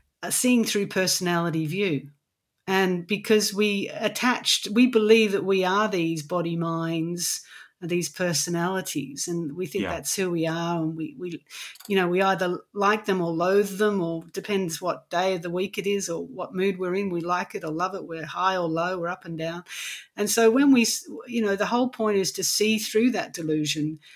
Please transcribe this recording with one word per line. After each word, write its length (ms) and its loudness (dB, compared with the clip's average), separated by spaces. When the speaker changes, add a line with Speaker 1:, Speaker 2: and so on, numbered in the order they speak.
Speaker 1:
uh, 80 -6
seeing 340 4
through 220 0
personality 800 0
view. 420 -2
And 400 2
because 460 2
we 360 0
attached, 840 0
we 160 6
believe 440 6
that 140 0
we 180 2
are 240 2
these 360 -2
body 320 -2
minds, 840 -2
these 280 -2
personalities, 1200 -2
and 280 -4
we 100 -6
think 180 -4
Speaker 2:
Yeah. 100 -4
Speaker 1:
that's 220 -6
who 140 -2
we 160 -2
are. 360 -2
And 140 -2
we, 220 -8
we, 260 -10
you 80 0
know, 120 2
we 140 2
either 380 0
like 320 0
them 160 0
or 100 0
loathe 460 2
them, 240 2
or 220 -4
depends 480 -4
what 280 -6
day 260 0
of 60 -6
the 80 -6
week 280 -4
it 100 -4
is 220 -2
or 160 -4
what 280 -10
mood 240 0
we're 180 -2
in. 140 -2
We 120 -2
like 340 -4
it 80 -8
or 80 -6
love 240 -2
it. 100 -8
We're 200 -10
high 320 0
or 100 0
low. 320 -2
We're 80 -4
up 180 -8
and 120 -8
down. 260 -6
And 140 0
so 220 6
when 200 6
we, 120 8
s-, 220 -2
you 140 -2
know, 140 2
the 120 0
whole 220 2
point 280 0
is 160 0
to 100 -6
see 360 2
through 320 2
that 220 -4
delusion. 640 -2